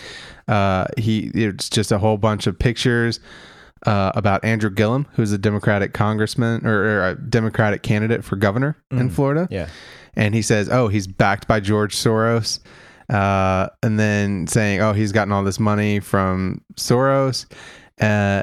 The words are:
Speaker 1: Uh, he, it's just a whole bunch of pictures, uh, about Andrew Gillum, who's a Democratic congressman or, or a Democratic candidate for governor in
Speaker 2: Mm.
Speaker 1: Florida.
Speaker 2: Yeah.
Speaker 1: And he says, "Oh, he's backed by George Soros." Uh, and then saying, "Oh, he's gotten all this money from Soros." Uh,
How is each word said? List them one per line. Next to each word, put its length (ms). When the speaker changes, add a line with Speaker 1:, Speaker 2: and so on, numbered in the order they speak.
Speaker 1:
Uh, 380
he, 380
it's 360
just 220
a 60
whole 180
bunch 320
of 100
pictures, 640
uh, 300
about 280
Andrew 260
Gillum, 420
who's 180
a 80
Democratic 540
congressman 720
or, 160
or 280
a 40
Democratic 720
candidate 400
for 100
governor 420
in 180
Speaker 2:
Mm. 40
Speaker 1:
Florida. 400
Speaker 2:
Yeah. 160
Speaker 1:
And 180
he 80
says, 260
"Oh, 200
he's 180
backed 400
by 140
George 340
Soros." 640
Uh, 600
and 160
then 480
saying, 320
"Oh, 140
he's 180
gotten 200
all 120
this 160
money 400
from 600
Soros." 720
Uh, 420